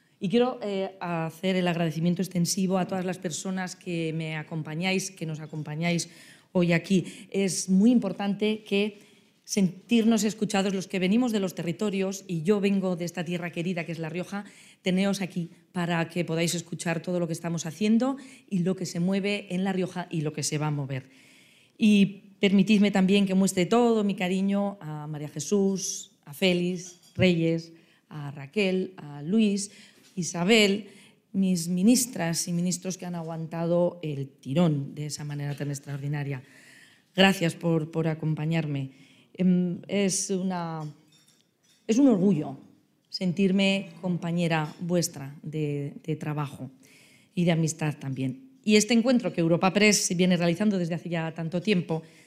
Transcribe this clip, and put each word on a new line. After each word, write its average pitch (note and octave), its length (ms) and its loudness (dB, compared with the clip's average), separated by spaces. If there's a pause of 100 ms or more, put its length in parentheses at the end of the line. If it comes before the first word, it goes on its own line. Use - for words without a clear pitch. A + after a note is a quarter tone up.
(200)
Y G3 100 -4
quiero, B3 320 2
eh, F#3+ 380 -4
hacer E3+ 560 -4
el F3+ 120 0
agradecimiento E3+ 540 0
extensivo F3+ 560 0
a F3+ 80 0
todas F#3 200 -6
las F3+ 120 -6
personas F#3 580 -6
que E3 380 -6
me D#3+ 240 -6
acompañáis, E3 720 -4
que - 160 -10
nos D#3 140 -6
acompañáis D#3 720 -4 (420)
hoy F3 220 4
aquí. - 580 0
Es G3 380 -2
muy G3 200 6
importante G#3+ 760 0
que G3+ 400 -2 (440)
sentirnos G#3+ 760 2
escuchados G3 500 -2
los F#3+ 140 -6
que G3 100 -4
venimos A3 340 2
de G#3+ 80 0
los F#3+ 140 -2
territorios, F#3+ 760 -4
y E3 140 -4
yo G3+ 180 2
vengo F#3+ 360 0
de E3+ 100 -6
esta E3+ 180 -6
tierra E3+ 280 -6
querida E3+ 340 -4
que E3+ 60 -8
es D#3 80 -8
La D#3+ 100 -6
Rioja, F3+ 340 -8 (380)
teneos G3 400 0
aquí E3+ 300 -6 (200)
para E3+ 380 -2
que E3+ 160 -2
podáis E3 300 0
escuchar E3 480 -6
todo F3+ 160 -2
lo F3 80 -2
que E3 60 -6
estamos E3+ 340 -6
haciendo A3+ 500 2 (320)
y F#3+ 160 0
lo F#3+ 100 0
que F#3 120 -8
se F3 120 -6
mueve G3 540 -2
en F3+ 100 -2
La G3 80 0
Rioja F3+ 380 -4
y E3 120 -2
lo D3+ 120 -2
que D3+ 80 -6
se D3+ 160 -2
va D3+ 100 -2
a D3+ 40 0
mover. C#3 400 -6 (640)
Y G3+ 600 4
permitidme G3+ 500 6
también G3 380 4
que F#3+ 80 0
muestre F#3 320 2
todo A3+ 360 4
mi G3+ 120 0
cariño G3 680 -2
a D3+ 240 -10
María D3+ 240 -8
Jesús, G3 800 -2 (160)
a D3+ 80 -16
Félix, F3 800 -2
Reyes, E3 560 2 (380)
a C#3+ 220 -12
Raquel, F#3 640 -2
a C#3+ 240 -14
Luis, G3+ 480 0 (460)
Isabel, G3 760 2 (440)
mis F#3 340 0
ministras F3+ 800 2
y F3+ 60 -4
ministros F3+ 440 -2
que F3+ 80 -12
han F3+ 80 -8
aguantado E3 880 -2
el C#3 260 -6
tirón C#3+ 680 0
de D3+ 100 -8
esa D3 180 -10
manera D3 300 -6
tan C#3+ 160 -6
extraordinaria. C#3+ 720 -6 (720)
Gracias F#3 380 4
por, D#3+ 380 -2
por D#3+ 160 0
acompañarme. D#3 1000 -2 (320)
Em, F3+ 520 2
es G3 400 0
una, F3 560 -4 (1000)
es A3 120 0
un C#4+ 100 8
orgullo E3 500 2 (520)
sentirme G3 800 0 (100)
compañera E3+ 800 -2
vuestra D#3 640 -2
de, D3 480 -4 (140)
de D#3 100 -2
trabajo D3 560 -6 (640)
y F3+ 100 0
de F3 80 4
amistad D#3 480 0
también. C3 520 -6 (120)
Y G#3 140 6
este G#3 160 2
encuentro A3+ 400 2
que F3 80 0
Europa E3+ 320 2
Press G3+ 420 4
viene F3+ 220 4
realizando F3 400 2
desde E3+ 180 -2
hace E3 140 -8
ya D#3+ 240 -4
tanto E3 280 -6
tiempo E3+ 400 0 (260)